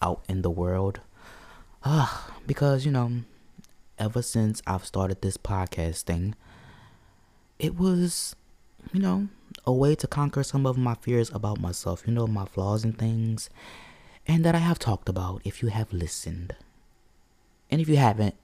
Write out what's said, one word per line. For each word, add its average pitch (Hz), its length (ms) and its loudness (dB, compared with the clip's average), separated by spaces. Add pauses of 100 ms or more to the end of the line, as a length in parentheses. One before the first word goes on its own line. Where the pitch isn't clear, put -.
out 87 260 -2
in 95 140 -2
the 90 80 2
world. 95 500 0 (800)
Uh, 143 260 2 (380)
because, 139 380 2
you 147 80 2
know, 120 300 0 (760)
ever 107 220 -2
since 110 460 0
I've 95 180 -2
started 95 380 -2
this 95 160 -2
podcast 87 640 -4
thing, 87 320 -2 (1200)
it 165 180 -2
was, 180 600 0 (560)
you 185 80 2
know, 196 280 0 (380)
a 147 60 2
way 139 240 4
to - 100 -4
conquer 143 360 0
some 135 240 0
of 127 120 0
my 120 160 2
fears 117 360 0
about 107 300 -4
myself, 90 460 -4
you 113 60 0
know, 117 140 2
my 104 180 -2
flaws 101 400 -2
and 113 120 -2
things, 113 540 -2 (760)
and 165 180 4
that 165 100 4
I 165 40 4
have 170 200 2
talked - 300 -2
about 92 360 -2
if - 180 -6
you 120 60 2
have 107 240 -2
listened. 87 640 -6 (1160)
And 151 100 2
if 156 80 0
you 151 80 6
haven't 107 480 4